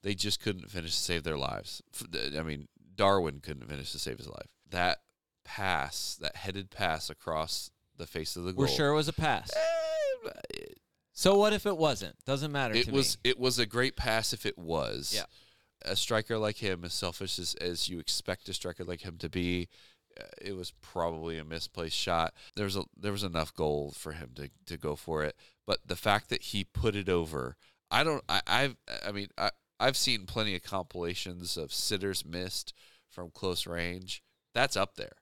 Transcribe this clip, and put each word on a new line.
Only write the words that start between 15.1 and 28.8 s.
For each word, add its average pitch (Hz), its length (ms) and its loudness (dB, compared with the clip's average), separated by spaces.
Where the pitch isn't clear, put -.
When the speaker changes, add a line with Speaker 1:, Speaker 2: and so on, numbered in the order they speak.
Speaker 2:
Yeah. 101 100 -2
Speaker 1:
A 98 120 -2
striker 110 420 2
like 107 200 2
him, 92 260 0
as 87 100 -6
selfish 92 460 -2
as, 87 160 -2
as 87 340 -2
you 87 100 -4
expect - 500 -2
a 95 40 -6
striker - 300 -6
like 101 180 -6
him 85 180 -10
to 82 100 -4
be, 87 380 0
uh, - 40 -14
it 98 140 -6
was 90 160 -8
probably 82 560 -2
a 78 80 -8
misplaced 80 500 -6
shot. 82 380 2
There 104 100 0
was 98 100 0
a, 95 80 0
there 101 120 -2
was 101 120 -2
enough 82 300 -2
goal 73 420 0
for - 180 -10
him 73 220 -12
to, 71 140 -10
to 85 100 -8
go 76 180 -4
for 78 280 -2
it. 76 120 -2
But 98 220 0
the 90 80 -2
fact 104 340 2
that - 120 -2
he 101 220 -4
put 107 320 0
it 98 140 -2
over, 78 460 0
I 127 140 4
don't, 156 260 0
I, 95 180 4
I've, 127 280 2